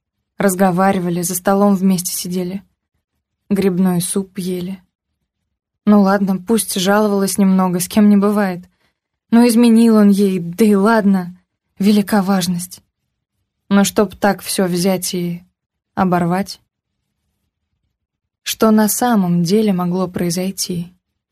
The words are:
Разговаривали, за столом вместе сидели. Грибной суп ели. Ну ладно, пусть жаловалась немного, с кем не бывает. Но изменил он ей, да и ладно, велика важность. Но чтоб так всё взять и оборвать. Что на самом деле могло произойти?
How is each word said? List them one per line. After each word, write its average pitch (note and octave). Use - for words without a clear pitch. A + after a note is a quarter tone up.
Разговаривали, F#3
за F3
столом G3
вместе F#3
сидели. F#3
Грибной F#3
суп F#3+
ели. F3+
Ну G#3
ладно, G3
пусть G#3
жаловалась G3
немного, F#3
с F3+
кем G#3
не G#3
бывает. G3
Но A#3
изменил A#3
он G#3
ей, G3
да E3+
и G#3
ладно, G3
велика G#3
важность. F3+
Но G3
чтоб G3
так F#3+
всё -
взять F3+
и F3
оборвать. F3+
Что -
на G#3+
самом G3
деле G#3
могло F3+
произойти? F3+